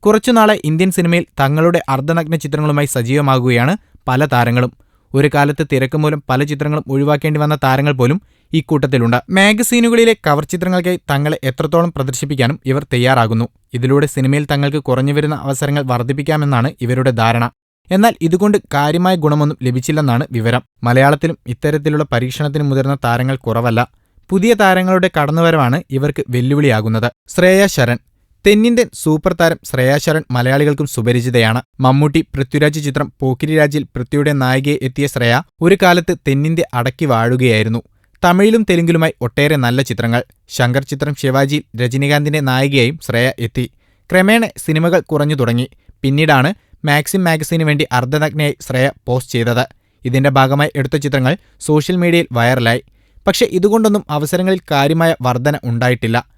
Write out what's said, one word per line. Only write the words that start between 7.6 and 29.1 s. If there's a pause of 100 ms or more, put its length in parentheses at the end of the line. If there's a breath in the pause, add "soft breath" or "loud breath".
താരങ്ങൾ
പോലും (300)
ഇക്കൂട്ടത്തിലുണ്ട്.
മാഗസീനുകളിലെ (100)
കവർ
ചിത്രങ്ങൾക്കായി (100)
തങ്ങളെ
എത്രത്തോളം
പ്രദർശിപ്പിക്കാനും
ഇവർ
തയ്യാറാകുന്നു. (260)
ഇതിലൂടെ
സിനിമയിൽ
തങ്ങൾക്ക്
കുറഞ്ഞുവരുന്ന
അവസരങ്ങൾ
വർദ്ധിപ്പിക്കാമെന്നാണ്
ഇവരുടെ
ധാരണ. (400)
എന്നാൽ
ഇതുകൊണ്ട് (160)
കാര്യമായ
ഗുണമൊന്നും
ലഭിച്ചില്ലെന്നാണ്
വിവരം. (200)
മലയാളത്തിലും
ഇത്തരത്തിലുള്ള
പരീക്ഷണത്തിന്
മുതിർന്ന
താരങ്ങൾ
കുറവല്ല. (420)
പുതിയ
താരങ്ങളുടെ (120)
കടന്നുവരവാണ്
ഇവർക്ക്
വെല്ലുവിളിയാകുന്നത്. (160)
ശ്രേയ
ശരൺ. (480)
തെന്നിന്ത്യൻ
സൂപ്പർ